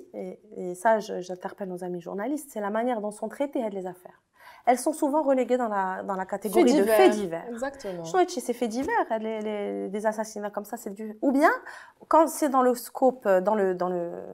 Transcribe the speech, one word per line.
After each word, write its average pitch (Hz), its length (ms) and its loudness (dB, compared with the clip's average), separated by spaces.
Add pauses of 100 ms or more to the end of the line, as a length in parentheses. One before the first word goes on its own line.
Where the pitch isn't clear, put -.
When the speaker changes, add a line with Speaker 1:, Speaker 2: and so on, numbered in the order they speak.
(120)
Speaker 1:
et, 190 280 -12 (160)
et 185 180 -6
ça, 220 240 4
je, 196 220 -8
j'interpelle 185 480 -10
nos 180 160 -8
amis 180 160 -6
journalistes, 196 520 -6
c'est 214 80 -8
la 202 100 -4
manière 226 300 -2
dont 208 120 -6
sont 214 160 -8
traitées, 285 320 -4
elles, 220 200 -4
les 180 60 -6
affaires. - 340 -16 (460)
Elles 254 200 4
sont 311 60 2
souvent 311 300 2
reléguées 254 340 2
dans 247 120 0
la, 196 340 -2
dans 196 200 -4
la 190 40 -6
catégorie 202 380 4
Speaker 2:
Faits 240 120 6
Speaker 1:
de - 40 6
Speaker 2:
divers. 220 160 4
Speaker 1:
faits 359 160 8
divers. 180 360 -4
Speaker 2:
Exactement. 226 560 -8
Speaker 1:
Je 165 80 -10
trouve 359 140 4
que 349 200 -6
c'est 247 60 0
faits 233 180 -2
divers, 320 360 0 (140)
les, 220 200 -4
les, 202 480 -4
des 208 180 -4
assassinats 214 440 -4
comme 208 140 -6
ça, 233 120 -12
c'est 226 140 -10
du, 214 320 -12
ou 277 80 4
bien, 285 220 6 (560)
quand 311 200 6
c'est - 200 -2
dans 262 140 2
le 247 120 4
scope, 254 520 0
euh, 190 140 6
dans 196 140 2
le, 190 220 2
dans 180 120 -2
le, 175 320 -4 (140)